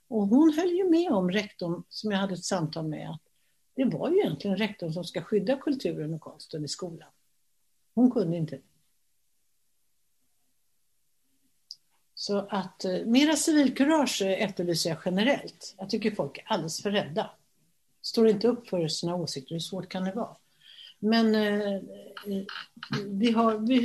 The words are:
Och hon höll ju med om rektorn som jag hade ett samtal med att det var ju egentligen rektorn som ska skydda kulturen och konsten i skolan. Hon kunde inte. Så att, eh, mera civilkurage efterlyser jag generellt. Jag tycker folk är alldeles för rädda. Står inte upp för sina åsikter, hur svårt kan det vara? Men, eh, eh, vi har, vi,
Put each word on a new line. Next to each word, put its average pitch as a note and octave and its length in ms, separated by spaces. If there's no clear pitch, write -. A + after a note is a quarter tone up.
Och G#3 200
hon D4 260
höll E4+ 160
ju F4+ 200
med E4+ 220
om F#3 200
rektorn F3 580
som - 220
jag G3 60
hade F#3+ 160
ett F3+ 120
samtal D#3+ 420
med D#3 220
att D#3+ 120
det C4 100
var G#3 240
ju F#4 100
egentligen G3 380
rektorn G3+ 360
som F3 100
ska F3 180
skydda G#3 360
kulturen E3 560
och D#3+ 80
konsten - 440
i - 20
skolan. E3 420
Hon B3 160
kunde F3 260
inte. D#3+ 220
Så - 220
att, F#3 360
eh, F#3 200
mera C#4+ 300
civilkurage D4+ 840
efterlyser F#3+ 680
jag D#3+ 160
generellt. G#3 720
Jag G3 120
tycker G#3+ 260
folk D3 220
är - 100
alldeles E3 340
för G#3 100
rädda. G3 380
Står - 260
inte G#3+ 200
upp A#3+ 220
för E3+ 180
sina E3+ 280
åsikter, D#3 400
hur D3 40
svårt F3+ 300
kan F#3 140
det F#3 80
vara? A3 240
Men, A3 360
eh, G#3 400
eh, F#3+ 60
vi G#3 260
har, A3+ 260
vi, A#3 280